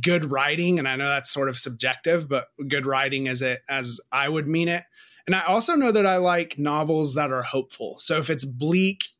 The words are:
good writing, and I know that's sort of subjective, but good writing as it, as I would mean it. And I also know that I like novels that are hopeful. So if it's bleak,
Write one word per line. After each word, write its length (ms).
good 280
writing, 480
and 80
I 100
know 120
that's 240
sort 160
of 100
subjective, 720
but 200
good 160
writing 440
as 120
it, 260
as 320
I 160
would 180
mean 220
it. 160
And 80
I 80
also 320
know 180
that 140
I 100
like 420
novels 580
that 140
are 120
hopeful. 560
So 180
if 140
it's 160
bleak, 580